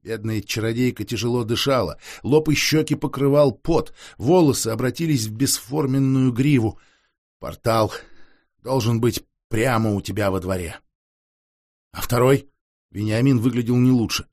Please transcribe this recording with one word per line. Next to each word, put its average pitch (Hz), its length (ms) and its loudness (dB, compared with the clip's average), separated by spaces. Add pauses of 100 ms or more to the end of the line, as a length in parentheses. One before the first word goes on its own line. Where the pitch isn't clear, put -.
Бедная 110 380 -4
чародейка 113 640 -2
тяжело 120 400 -2
дышала, 117 560 -2 (240)
лоб 151 240 2
и 143 80 2
щеки 151 380 0
покрывал 139 580 0
пот, - 420 -4 (240)
волосы 147 480 2
обратились 123 600 -2
в 107 60 -8
бесформенную 131 1000 0
гриву. 123 480 2 (580)
«Портал 113 540 -2 (720)
должен 117 360 0
быть 117 240 -2 (220)
прямо 113 480 0
у 98 60 -2
тебя 101 320 -2
во 92 80 -2
дворе». 90 400 -6 (1120)
«А - 80 -12
второй?» 123 500 2 (400)
Вениамин 113 480 2
выглядел 120 380 0
не 127 160 4
лучше. 113 400 0